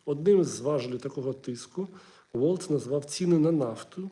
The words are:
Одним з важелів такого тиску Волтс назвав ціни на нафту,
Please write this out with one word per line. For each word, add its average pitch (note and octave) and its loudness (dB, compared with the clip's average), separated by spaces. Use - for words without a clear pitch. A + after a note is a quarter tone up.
Одним E3 4
з B2+ -4
важелів B2+ -2
такого C3+ -6
тиску C3 -10
Волтс E3+ 0
назвав C#3 -2
ціни F3 2
на D#3 4
нафту, D3 -4